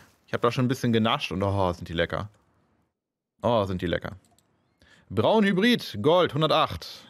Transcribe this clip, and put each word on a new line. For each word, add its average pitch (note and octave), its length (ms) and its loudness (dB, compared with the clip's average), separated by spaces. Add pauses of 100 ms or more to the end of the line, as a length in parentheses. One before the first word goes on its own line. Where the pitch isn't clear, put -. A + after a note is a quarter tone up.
(280)
Ich - 60 -8
hab - 80 -4
da A#2+ 80 4
schon B2+ 140 0
ein B2 60 2
bisschen B2+ 240 0
genascht A2+ 400 0
und F#2+ 100 -2
oh, G2 300 0
sind - 160 -10
die E2 40 -8
lecker. E2+ 360 -2 (1120)
Oh, A2 240 2
sind F#2 160 -4
die F2+ 60 -2
lecker. F2 280 -4 (920)
Braun D#3 340 2
Hybrid, G3 580 0
Gold, D#3 320 4
hundertacht. C#3+ 540 -2 (220)